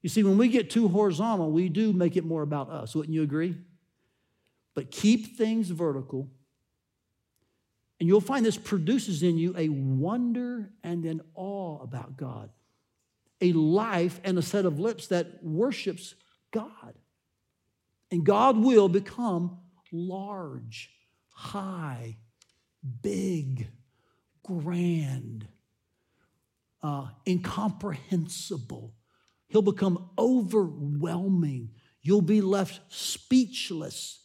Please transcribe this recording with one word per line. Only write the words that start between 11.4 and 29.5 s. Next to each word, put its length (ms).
about 340
God, 340
a 100
life 720
and 140
a 40
set 240
of 140
lips 280
that 360
worships 720
God. 440
And 160
God 320
will 300
become 720
large, 1000
high, 840
big, 680
grand, 1040
uh, 260
incomprehensible. 1700
He'll 140